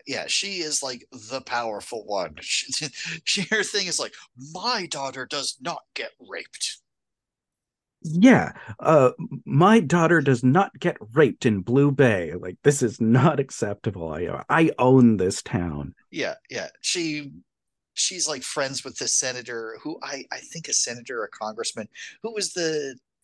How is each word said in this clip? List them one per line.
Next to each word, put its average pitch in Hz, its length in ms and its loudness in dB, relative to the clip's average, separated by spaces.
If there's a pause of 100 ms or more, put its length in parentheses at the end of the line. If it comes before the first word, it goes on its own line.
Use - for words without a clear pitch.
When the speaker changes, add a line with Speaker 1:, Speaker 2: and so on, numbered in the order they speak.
Speaker 1:
yeah, 104 220 -8
she 196 320 -4
is, 151 240 -4
like, 123 280 -10
the 127 300 -12
powerful 113 640 -8
one. 90 320 -4
<laughs> - 40 -18
She, - 460 -6 (360)
she, - 180 -2 (100)
her 214 120 0
thing 190 240 -4
is 165 120 -4
like, 117 140 -6 (400)
"My 202 340 -6
daughter 131 400 -8
does - 340 -8
not 156 200 -8 (140)
get 117 240 -10
raped." - 580 -12 (1200)
Speaker 2:
Yeah, 170 520 6 (260)
uh, 135 320 6 (340)
"My 202 340 6
daughter 165 420 4
does 131 220 2
not 139 360 4
get 170 180 -2 (160)
raped 143 320 4
in 104 160 2
Blue 139 300 4
Bay. 101 480 4
Like, 90 240 -10
this 143 200 4
is 113 180 -2
not 123 380 4
acceptable. 101 760 -6
I, 87 360 -6
I 160 300 4
own 123 380 8
this 92 260 0
town." 82 500 -6 (180)
Speaker 1:
Yeah, 113 240 -6 (140)
yeah. 95 200 -10 (120)
She, 151 500 -6 (640)
she's, - 320 -4
like, 139 160 -8
friends 135 400 -6
with 123 140 -14
the 123 100 -6
senator, 117 760 -4
who 151 200 -10
I, 139 280 -12
I - 60 -8
think - 300 -16
a - 60 -4
senator 120 480 -4
or 101 100 -8
congressman, 110 560 -8 (360)
who 226 100 -8
was 196 200 -6
the 151 440 -4 (260)